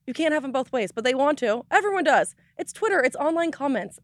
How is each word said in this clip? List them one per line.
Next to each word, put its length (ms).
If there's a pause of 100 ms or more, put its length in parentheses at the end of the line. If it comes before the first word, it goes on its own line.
You 80
can't 200
have 100
'em 80
both 200
ways, 200
but 120
they 120
want 240
to. 320
Everyone 320
does. 320 (220)
It's 160
Twitter. 260
It's 160
online 360
comments. 520